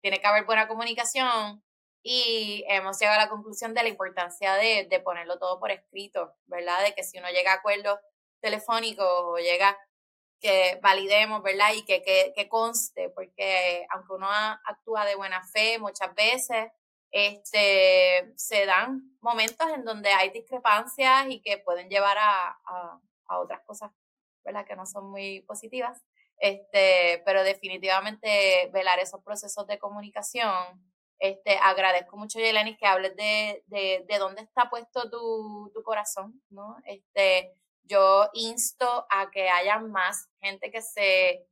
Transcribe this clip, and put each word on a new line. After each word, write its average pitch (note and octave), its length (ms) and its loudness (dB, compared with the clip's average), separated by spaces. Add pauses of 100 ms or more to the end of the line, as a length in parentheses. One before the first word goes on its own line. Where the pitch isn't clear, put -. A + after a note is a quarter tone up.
Tiene G3 200 -2
que - 60 0
haber G#3 180 4
buena A3 220 2
comunicación A3+ 960 -4 (400)
y A3+ 640 -4
hemos G3 300 -2
llegado G#3+ 220 4
a G#3+ 40 4
la G#3 60 -6
conclusión G#3+ 420 -10
de A3+ 120 0
la A3+ 40 0
importancia F#3+ 640 -4
de, G#3 360 2
de F#3 80 2
ponerlo F3 400 -6
todo F#3 220 -6
por F#3 100 -6
escrito, G3 640 -10 (120)
¿verdad? F3 360 -4
De G3+ 100 0
que F#3+ 120 -10
si - 140 -14
uno F3+ 120 -10
llega F3+ 220 2
a F#3+ 40 4
acuerdos G3+ 440 -2 (400)
telefónicos A3 680 -2
o F3 320 0
llega F3+ 400 2 (600)
que F#3 420 2
validemos, G3+ 600 2
¿verdad? G3 320 4
Y G#3+ 80 -10
que, F#3 180 0
que, F#3+ 320 2
que G3+ 140 -4
conste, A3+ 600 -4
porque F3+ 800 -4
aunque F#3+ 240 -10
uno F#3+ 140 -8
a-, G#3+ 380 -2
actúa G#3+ 380 -4
de G3+ 100 0
buena F#3+ 320 -6
fe A3 320 0
muchas G3 380 -8
veces, A3+ 560 0 (400)
este, F#3+ 1200 4
se G3+ 280 0
dan A3 560 0
momentos A#3 500 -2
en C4+ 140 -6
donde G#3 260 -4
hay F#3+ 200 2
discrepancias B3 1000 2
y B3+ 140 -10
que G3+ 160 -4
pueden F3+ 320 -6
llevar G3+ 280 2
a, G3+ 300 2 (160)
a, F3 360 -12 (280)
a F3+ 100 -4
otras F3+ 280 -8
cosas, G#3 240 -16 (540)
¿verdad? G3+ 220 -10
Que G3+ 100 -14
no F#3 100 -16
son G3 240 -14
muy G3 320 -12
positivas. A#3 600 -12 (360)
Este, F#3+ 840 4
pero F#3+ 200 2
definitivamente F#3+ 1300 0
velar F#3 260 2
esos F#3+ 240 -6
procesos G#3 440 -10
de G#3 120 -8
comunicación. G#3 760 -6 (680)
Este, G3 400 0
agradezco F#3+ 580 2
mucho, G#3+ 240 -10
Yeleni, A3 360 2
que G#3+ 100 -2
hables F#3+ 280 2
de, G#3+ 520 -2
de, F#3+ 420 -2
de G#3 100 0
dónde G3 240 -4
está A#3+ 280 -2
puesto A#3 400 -6
tu, A3 640 -8
tu A3 80 -12
corazón, G#3+ 680 -6
¿no? G#3 380 -18
Este, F#3+ 680 0 (320)
yo G3 480 6
insto A#3+ 800 -4
a G3 200 -2
que F#3+ 200 0
haya F#3+ 300 2
más G3+ 500 -4 (100)
gente G3 300 -10
que A3+ 100 -8
se F#3 720 2